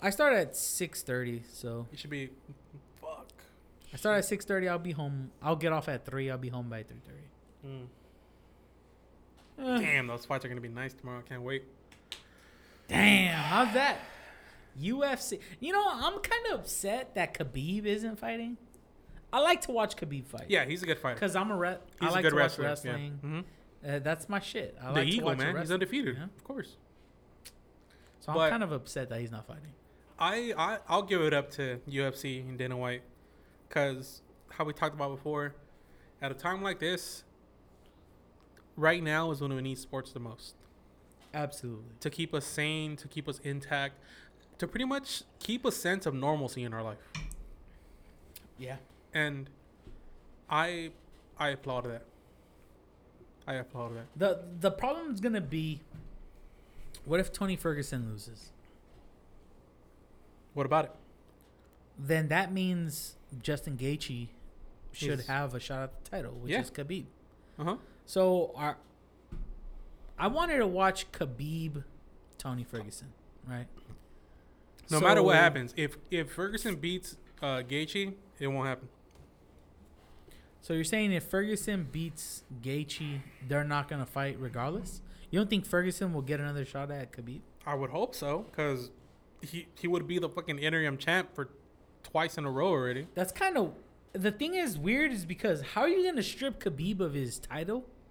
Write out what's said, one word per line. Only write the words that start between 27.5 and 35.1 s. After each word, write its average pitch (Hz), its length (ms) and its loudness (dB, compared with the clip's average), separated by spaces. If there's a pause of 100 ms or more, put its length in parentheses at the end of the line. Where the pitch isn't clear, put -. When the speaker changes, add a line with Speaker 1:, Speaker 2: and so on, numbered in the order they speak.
Speaker 1:
So 151 120 -4
Speaker 2:
But 160 80 4
Speaker 1:
I'm 160 100 8
kind 233 120 2
of 170 80 -2
upset 131 380 -4
that 113 100 -4
he's 117 120 -4
not 110 160 -10
fighting. 151 260 -16 (460)
Speaker 2:
I, 214 380 0
I, 196 200 2 (100)
I'll 190 160 6
give 185 180 4
it 151 120 6
up 143 180 2
to 127 360 -4
U 139 180 0
F 135 100 0
C 131 240 -6
and 127 200 -8
Dana 127 180 -2
White. 123 240 -2 (680)
'Cause 135 520 0 (280)
how - 140 -2
we 151 100 -2
talked 151 220 0
about 143 200 -2